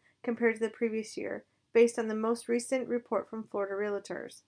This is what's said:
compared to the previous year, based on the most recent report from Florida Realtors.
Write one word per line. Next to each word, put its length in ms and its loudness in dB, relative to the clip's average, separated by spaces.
compared 320 2
to 60 -12
the 80 0
previous 460 -4
year, 280 -6
based 240 8
on 80 -2
the 80 -2
most 340 -2
recent 380 0
report 420 -2
from 140 -8
Florida 320 -4
Realtors. 720 -6